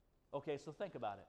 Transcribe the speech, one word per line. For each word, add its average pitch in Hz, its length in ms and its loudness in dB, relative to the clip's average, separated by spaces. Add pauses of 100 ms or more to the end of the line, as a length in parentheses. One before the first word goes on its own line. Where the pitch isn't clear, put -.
(340)
Okay, 143 220 2
so 147 160 -4
think 196 240 -2
about 107 220 0
it. 95 100 -14